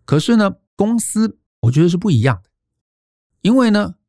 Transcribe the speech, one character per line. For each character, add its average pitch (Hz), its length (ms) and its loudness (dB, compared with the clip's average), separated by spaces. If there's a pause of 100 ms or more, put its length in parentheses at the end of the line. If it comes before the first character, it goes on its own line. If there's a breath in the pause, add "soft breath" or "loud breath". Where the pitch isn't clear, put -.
可 143 120 0
是 233 180 0
呢， 202 180 0 (200)
公 220 240 -2
司 220 400 -4 (220)
我 113 100 0
觉 147 120 2
得 175 80 4
是 175 80 -2
不 196 120 -2
一 127 100 2
样 107 220 -2
的， - 80 -20 (920)
因 220 140 2
为 247 140 2
呢， 208 260 -2 (120)